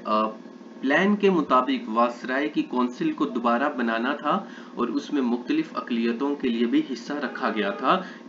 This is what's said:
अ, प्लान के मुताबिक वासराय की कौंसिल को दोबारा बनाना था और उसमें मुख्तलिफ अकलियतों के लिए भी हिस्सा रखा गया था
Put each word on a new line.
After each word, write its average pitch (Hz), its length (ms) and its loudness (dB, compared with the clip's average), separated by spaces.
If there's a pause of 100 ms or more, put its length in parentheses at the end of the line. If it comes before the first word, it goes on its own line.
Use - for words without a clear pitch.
अ, 107 300 0 (440)
प्लान 170 340 4
के 196 140 4
मुताबिक 131 600 2
वासराय 120 580 0
की 151 160 0
कौंसिल 127 500 0
को 151 120 0
दोबारा 120 440 2
बनाना 123 440 0
था 151 360 -2 (280)
और 120 140 0
उसमें 139 300 0
मुख्तलिफ 123 540 0
अकलियतों 117 600 0
के 135 140 0
लिए 113 160 2
भी 135 160 4
हिस्सा 131 320 -6
रखा 127 360 -4
गया 104 220 0
था 156 340 2 (240)